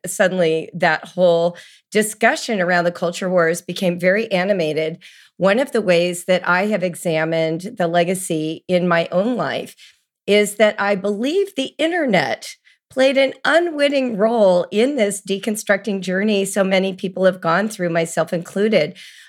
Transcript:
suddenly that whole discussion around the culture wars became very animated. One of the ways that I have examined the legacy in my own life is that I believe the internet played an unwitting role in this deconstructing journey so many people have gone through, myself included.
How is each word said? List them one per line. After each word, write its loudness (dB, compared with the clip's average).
suddenly 0
that 0
whole 2
discussion 0
around 2
the 2
culture -4
wars 2
became -2
very 0
animated. -2
One 4
of -2
the 0
ways 0
that 0
I 2
have -2
examined -2
the 0
legacy -2
in 0
my 2
own 0
life -6
is 2
that 2
I 0
believe -2
the -6
internet 0
played 2
an 2
unwitting 2
role 4
in 2
this 0
deconstructing -4
journey 0
so 0
many 0
people -4
have 2
gone 0
through, -4
myself -2
included. 0